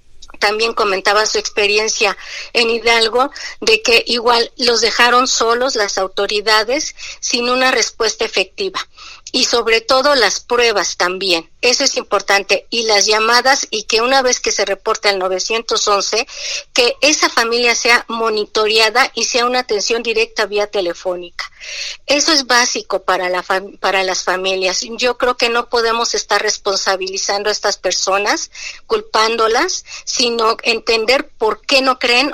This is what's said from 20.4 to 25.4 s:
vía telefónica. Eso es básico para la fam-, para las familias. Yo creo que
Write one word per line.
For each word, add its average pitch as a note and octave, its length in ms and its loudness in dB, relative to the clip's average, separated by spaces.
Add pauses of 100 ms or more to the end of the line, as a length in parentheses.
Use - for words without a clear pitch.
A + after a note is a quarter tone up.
vía G#3 180 -2
telefónica. F3+ 800 -6 (640)
Eso C#4+ 260 2
es C4+ 140 0
básico A#3+ 560 0
para F3+ 260 0
la F3+ 140 -2
fam-, G3 340 -4
para F#3+ 260 0
las F#3 200 -4
familias. F#3 600 0 (140)
Yo A#3+ 220 0
creo B3 180 0
que A#3+ 120 0